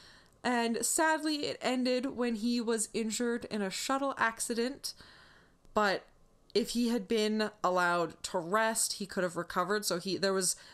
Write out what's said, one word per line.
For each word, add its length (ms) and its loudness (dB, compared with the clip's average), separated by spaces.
And 440 0
sadly, 640 2
it 140 -4
ended 540 0
when 200 0
he 260 0
was 320 0
injured 580 -2
in 100 -2
a 80 -2
shuttle 480 -2
accident. 760 -2
But 320 2
if 140 2
he 200 2
had 200 -2
been 420 2
allowed 640 2
to 160 -2
rest, 540 0
he 120 -8
could 200 -2
have 100 -2
recovered. 500 -2
So 140 0
he, 180 -4
there 140 2
was 240 0